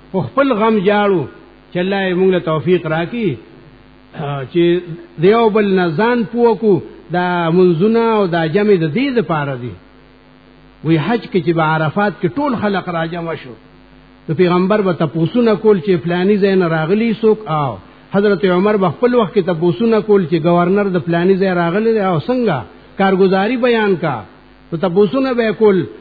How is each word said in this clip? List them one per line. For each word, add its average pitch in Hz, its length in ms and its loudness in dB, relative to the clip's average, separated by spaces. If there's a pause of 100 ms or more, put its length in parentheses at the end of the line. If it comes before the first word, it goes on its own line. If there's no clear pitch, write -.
خو 185 160 -4
خپل 269 320 -2
غم 220 260 2
جاړو 202 420 2 (440)
چې - 120 -10
الله 196 240 -2
یې 185 120 -2
مونږ 185 180 2
له 175 80 0
توفیق 165 480 0
راکړي، 170 420 -2 (1160)
چې 170 180 0 (520)
د 156 100 0
یو 226 240 4
بل 208 260 0
نه 180 140 2
ځان 220 360 0
پوه 233 300 0
کړو. 208 200 2 (340)
دا 180 180 -2 (220)
منځونه 185 580 4
او 214 200 2
دا 165 200 -2
جمع 202 280 2
د 165 120 0
دې 226 280 -2
دپاره 147 400 -2
دي. 120 180 -10 (1080)
وی 160 160 2
حج 214 240 -2
کې - 200 -4
چې 175 120 0
به 160 100 0
عرفات 160 500 0
کې - 140 -4
ټول 277 280 -2
خلق 190 340 -4
را 165 160 -4
جمع 165 300 -8
شو، 127 200 -16 (680)
نو 156 120 -6
پیغمبر 185 460 2
به 185 120 0
تپوسونه 170 600 0
کول 202 240 2
چې 180 240 -2
فلاني 180 340 0
ځای 196 180 2
نه 180 120 2
راغلي 165 460 0
څوک، 214 340 0
او 147 240 -2 (380)
حضرت 202 360 0
عمر 190 320 2
به 185 120 0
خپل 247 260 0
وخت 214 180 0
کې 190 120 2
تپوسونه 175 560 0
کول 202 240 2
چې 151 180 -2
ګورنر 175 440 2
د 180 180 -2
فلاني 175 320 2
ځای 190 180 0
راغلی 190 380 0
دی، 214 60 0
او 190 200 0
څنګه 233 380 -2 (380)
کارګزاري 190 600 2
بیان 226 380 0
کا. 147 200 -4 (560)
نو 170 60 -6
تپوسونه 208 560 0
به 226 180 0
کول، 196 340 2 (160)